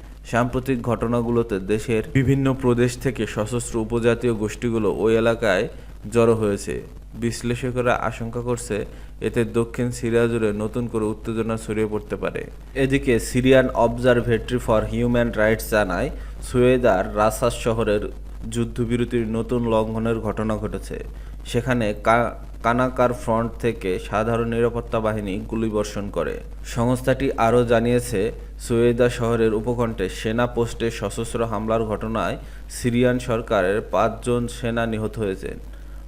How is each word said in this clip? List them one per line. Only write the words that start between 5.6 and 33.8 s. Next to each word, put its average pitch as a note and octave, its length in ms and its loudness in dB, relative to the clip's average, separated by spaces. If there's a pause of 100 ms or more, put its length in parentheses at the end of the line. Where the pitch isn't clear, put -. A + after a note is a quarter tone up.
জড়ো A2+ 220 6
হয়েছে। G2+ 460 -2 (320)
বিশ্লেষকেরা A#2+ 840 -2
আশঙ্কা A#2 460 -4
করছে, A#2 440 -2 (360)
এতে A2 240 0
দক্ষিণ A#2 460 0
সিরিয়া A#2 360 2
জুড়ে A2 260 0
নতুন A2 340 -2
করে A2 180 -2
উত্তেজনা A2 520 -2
ছড়িয়ে A2 300 -2
পড়তে G#2 280 -4
পারে। - 300 -4 (280)
এদিকে C3+ 460 2
সিরিয়ান B2+ 500 6
Observatory A#2+ 1000 2
for A2 140 4 (120)
Human A#2+ 400 2
Rights A2 380 2
জানায়, G#2 380 2 (340)
সুয়েদার A#2+ 720 4
রাসাস A2 380 2
শহরের A2 480 0 (480)
যুদ্ধবিরতির A#2 800 0
নতুন A#2 400 -2
লঙ্ঘনের A2 520 0
ঘটনা G#2+ 380 -2
ঘটেছে। G2 460 -6 (420)
সেখানে A#2+ 480 0 (100)
কা-, A2+ 300 4 (300)
কানাকার B2 500 2
ফ্রন্ট A#2 460 -2
থেকে A2 400 -2
সাধারণ A2+ 480 0
নিরাপত্তা A#2 520 0
বাহিনী G#2+ 400 -2
গুলিবর্ষণ G#2+ 680 -2
করে। E2 300 -4 (260)
সংস্থাটি B2+ 680 0
আরও A#2 340 4
জানিয়েছে, A#2 680 2 (280)
সুয়েদা A#2+ 500 4
শহরের A#2 440 2
উপকণ্ঠে A2+ 560 -2
সেনা A#2 380 0
পোস্টে A#2 440 -2
সশস্ত্র A2+ 540 -4
হামলার A2 400 0
ঘটনায় G#2+ 520 -2 (320)
সিরিয়ান B2 500 2
সরকারের A2+ 600 0